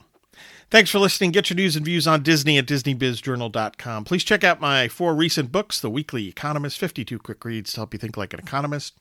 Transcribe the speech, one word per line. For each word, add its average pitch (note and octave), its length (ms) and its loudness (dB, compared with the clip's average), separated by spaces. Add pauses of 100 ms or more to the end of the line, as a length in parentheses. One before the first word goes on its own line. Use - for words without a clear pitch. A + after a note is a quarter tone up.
(680)
Thanks G#3+ 220 6
for G#3 80 2
listening. G3 320 4
Get F#3 180 2
your F#3 60 -2
news F3+ 220 2
and D3+ 80 -2
views E3 240 0
on D#3 160 4
Disney D3 340 4
at C3 80 2
Disney C#3 260 0
biz B2 280 0
journal B2 280 -4
dot G#2+ 300 -4
com. A2+ 240 -8
Please F3+ 220 -2
check G#3 180 2
out F3+ 180 4
my C3+ 280 2
four E3+ 260 0
recent D#3 380 0
books, G3+ 260 -2
The B2+ 100 -4
Weekly A#2+ 380 -4
Economist, D3 500 -6
fifty-two B2+ 440 -6
Quick - 240 -14
Reads A2+ 280 -6
to - 40 -8
Help A2 180 -8
You G2+ 60 -8
Think A2 160 -8
Like F#2+ 180 -8
an E2 60 -12
Economist, C#3+ 600 -6